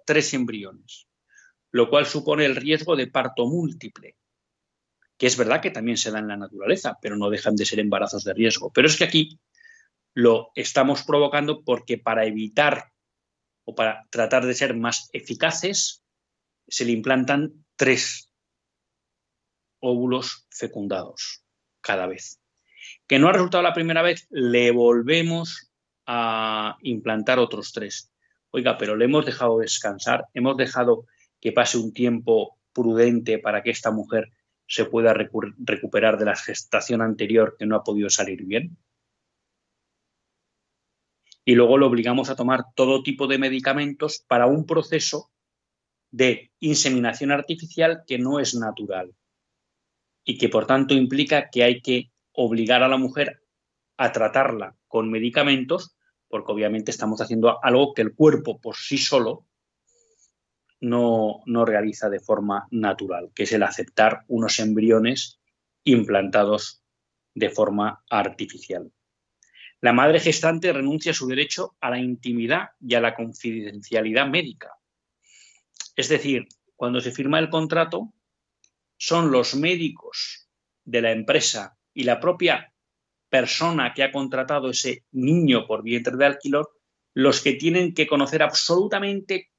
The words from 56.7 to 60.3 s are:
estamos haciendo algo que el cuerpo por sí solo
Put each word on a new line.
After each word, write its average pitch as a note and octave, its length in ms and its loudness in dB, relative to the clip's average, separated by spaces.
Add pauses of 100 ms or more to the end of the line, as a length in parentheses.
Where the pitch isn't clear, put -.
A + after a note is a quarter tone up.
estamos A2 320 -4
haciendo A2+ 420 2
algo C3 300 4
que A2+ 80 -2
el G#2+ 140 -4
cuerpo D3+ 440 4
por A2 160 -12
sí - 220 -6
solo B2 480 0 (1300)